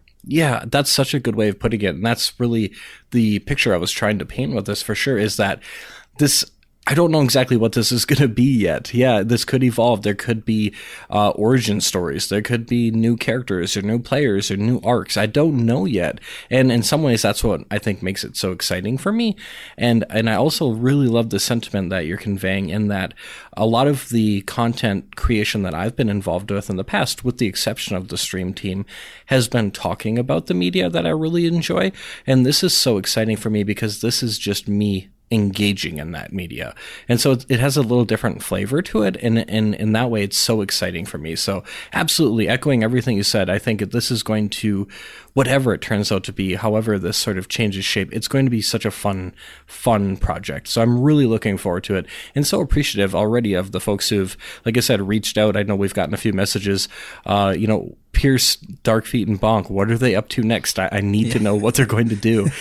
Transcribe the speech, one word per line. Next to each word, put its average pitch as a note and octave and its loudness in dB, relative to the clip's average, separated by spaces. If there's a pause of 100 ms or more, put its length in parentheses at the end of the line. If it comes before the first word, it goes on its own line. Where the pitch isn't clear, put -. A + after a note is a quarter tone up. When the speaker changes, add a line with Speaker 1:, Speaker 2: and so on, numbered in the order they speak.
(240)
Speaker 1:
Yeah, C#3 0
that's C3+ 0
such - 2
a C#3 0
good A2+ -2
way G#2+ 2
of G2 -2
putting A2 0
it. F#2+ 0
And F2 -4
that's - 0
really A#2 0 (380)
the A2 4
picture - 0
I F2 4
was E2+ -2
trying G#2 0
to D#2+ -6
paint C#3 -4
with G2+ -4
this, G#2 -4
for G#2+ -4
sure, C3+ 0
is G#2 0
that G2 0 (580)
this, C#3+ 2 (420)
I C#3 0
don't E3+ 4
know D#3 4
exactly B2+ 4
what A2+ 2
this A#2 0
is A#2+ 0
gonna C#3+ 4
be A#2 2
yet. G#2+ 2
Yeah, A#2+ 4
this A2+ 0
could C3 0
evolve. A#2 4
There G#2 0
could A2+ -4
be, G#2+ 0 (360)
uh, G#2 2
origin A2 2
stories. E2+ -2
There G2+ 0
could A#2 -4
be A#2 0
new A2+ 2
characters G#2 -2
or G2 -2
new A2 -2
players A#2 0
or G2 -2
new A2 0
arcs. G#2+ 0
I G#2+ 2
don't C#3 2
know C3 2
yet. F#2 -2 (320)
And C3 4
in A#2 2
some D3+ 0
ways, B2 2
that's G#2 0
what F#2+ 2 (100)
I G#2 -2
think G2+ -4
makes F#2 -4
it - -14
so F#2+ -2
exciting F#2 -2
for G3 -2
me. A3+ 0 (400)
And, - 2
and A2+ 0
I A2 2
also C#3 2
really B2+ 2
love A#2 2
the G2+ 0
sentiment G2+ -2
that F2+ -2
you're F2 -4
conveying F#2+ -2
in G#2 0
that F#2+ -4 (420)
a A2 2
lot A#2+ 4
of C#3+ 0
the G#2+ 2
content A2+ -2
creation G#2 0
that F2+ -2
I've G2+ -4
been A#2 2
involved G2 -2
with G2+ -4
in F#2+ -4
the F#2+ -2
past, - -4
with B2 -2
the A#2+ 0
exception G#2+ -4
of F#2 -6
the F#2 -6
stream F#2 -4
team, G2 -6 (420)
has B2+ 2
been A2 0
talking G#2+ -4
about C#3+ -2
the F3+ -2
media F3+ 0
that E3 -2
I E3 0
really D#3+ 0
enjoy. F3+ 0 (340)
And C3 6
this C#3 2
is F3+ 0
so A#2 2
exciting A2 0
for G#2+ -4
me G#2 2
because G#2 -4
this A#2 0
is A2+ -2
just - -4
me G2+ 0 (240)
engaging G2+ 0
in D#2 -8
that D#2+ -12
media. - -8 (340)
And A#2+ 2
so C#3 4
it, B2+ 0
it A#2+ 2
has C#3 0
a D3 4
little A#2+ 4
different G#2+ -2
flavor G2+ -2
to G#3+ 0
it. F#3 0
And, A2+ 2
and G#2+ 0
in A2 0
that A#2+ 2
way, G#2+ 0
it's G2 -4
so A2+ 2
exciting F2+ -4
for - -10
me. D#2+ -8
So G2 -4 (300)
absolutely A#2 2
echoing B2+ 2
everything A#2+ 2
you G2 0
said, G2 0
I F#2+ 0
think A2 -2 (140)
this A#2+ -2
is A#2 -2
going G#2+ 0
to, G2+ -2 (460)
whatever C3 2
it D#2 -2
turns G#2 -2
out G2 0
to G2 -8
be, F#2+ -2
however G#2+ 0
this F2 -4
sort G2 -2
of F#2 -8
changes G2 -2
shape, - -2
it's A2+ -4
going C3+ 2
to C3 2
be A#2 0
such - -4
a G#2+ -2
fun, F#2+ -6 (340)
fun G2+ 0
project. D#2+ -4
So - 0
I'm A#2+ 4
really C#3+ 6
looking A2 0
forward F2+ -4
to G2+ -2
it F2+ -2 (280)
and C#3+ 0
so - 0
appreciative G#2 0
already G#2+ 2
of F#2+ -2
the F#2 -4
folks - -2
who've, G2 0 (300)
like A#2 0
I A#2+ 4
said, A#2 2
reached G#2 -2
out. G#2+ 4
I G#2 2
know G2+ 0
we've G2 0
gotten E2+ -2
a F#2+ -4
few A2 0
messages, G2 0 (360)
uh, G2 2
you G#2 0
know, G#2 -2 (160)
Pierce, - 4 (260)
Darkfeet, A2 0
and G2+ 0
Bonk, A2 2
what G2 0
are A#2 2
they A#2 2
up G#2+ -2
to B2 -2
next? A2 0
I, F#2+ 0
I G2+ 0
need G#2 2
to A#2+ 0
Speaker 2:
Yeah. G#2+ 2
Speaker 1:
know G#2 2
what G#2+ 2
they're C3 4
going A2+ 2
to A2 0
do. A2 2 (120)